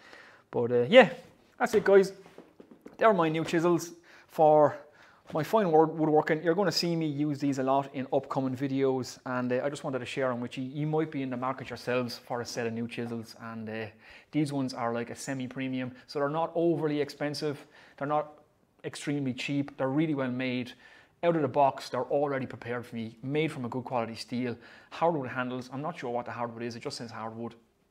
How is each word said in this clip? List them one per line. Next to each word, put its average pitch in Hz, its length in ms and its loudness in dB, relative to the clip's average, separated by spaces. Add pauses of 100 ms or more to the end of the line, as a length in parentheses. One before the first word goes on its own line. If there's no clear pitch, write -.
(520)
But, 120 200 0
uh, 120 180 4
yeah, 220 200 10 (480)
that's 233 160 0
it, 208 100 4
guys. 196 280 8 (840)
They're 220 160 6
my 165 160 4
new 160 140 0
chisels 170 500 2 (340)
for 151 500 6 (560)
my 156 100 -2
fine 208 260 2
wood-, 156 200 8
woodworking. 156 520 2
You're 170 140 2
gonna 185 160 2
see 170 240 0
me 165 100 0
use 147 340 -2
these 139 200 0
a 131 40 0
lot 135 300 2
in 127 200 -6
upcoming 131 420 -2
videos, 135 720 -2
and, 127 260 -2
uh, 127 100 0
I 143 80 -2
just 143 140 -10
wanted 131 160 -4
to 120 60 -8
share 131 260 -2
'em 120 80 -4
with 120 180 -8
you. 131 60 -6
You 147 240 -4
might 156 240 0
be 139 100 -6
in 131 80 -4
the 127 60 -4
market 131 340 -6
yourselves 123 480 -2
for 123 220 -8
a 113 60 -6
set 120 200 -6
of 113 60 -2
new 117 160 -6
chisels, 117 540 -8
and, 113 280 -10
uh, 110 180 -8 (440)
these 147 220 0
ones 131 200 -2
are 117 200 -2
like 117 160 -4
a 113 60 -10
semi-premium, 131 800 -6 (140)
so 151 120 -6
they're 143 100 2
not 165 260 -2
overly 156 460 2
expensive. 143 680 -4 (300)
They're 139 100 -4
not 151 320 -2 (460)
extremely 143 480 -4
cheap. 143 420 -4
They're 135 140 0
really 151 260 0
well 131 160 -2
made. 127 400 -4 (520)
Out 170 120 4
of 160 60 2
the 131 80 0
box, 135 400 0
they're 123 160 -2
already 143 400 0
prepared 120 400 -8
for - 100 -14
me, 113 260 -8
made 151 300 -2
from 135 140 -8
a 117 40 -6
good 123 140 -4
quality 117 320 -4
steel. 120 400 -6 (360)
Hardwood 160 360 0
handles, 123 460 -6
I'm 131 80 -8
not 165 160 -8
sure 127 120 -6
what 120 160 -4
the 120 60 -10
hardwood 117 320 -6
is, 120 140 -8
it 117 60 -14
just 139 160 -8
says 117 120 -10
hardwood. 110 440 -10 (360)